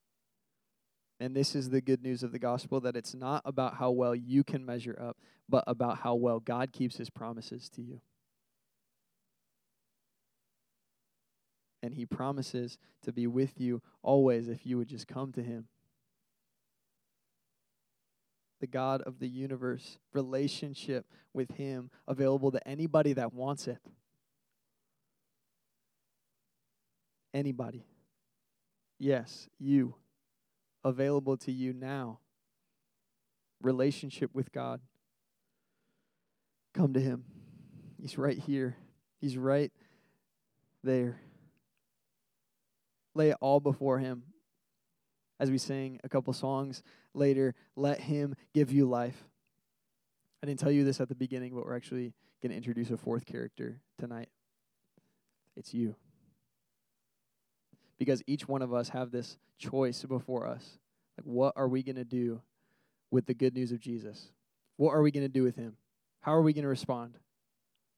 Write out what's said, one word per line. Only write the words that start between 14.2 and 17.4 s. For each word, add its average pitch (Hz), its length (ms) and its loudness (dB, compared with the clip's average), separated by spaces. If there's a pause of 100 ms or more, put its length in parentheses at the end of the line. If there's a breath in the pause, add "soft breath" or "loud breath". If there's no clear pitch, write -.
if 127 160 -10
you 123 120 -2
would 117 120 -2
just - 180 -14
come 131 240 -8
to 123 100 -6
him. 117 280 -8 (3000)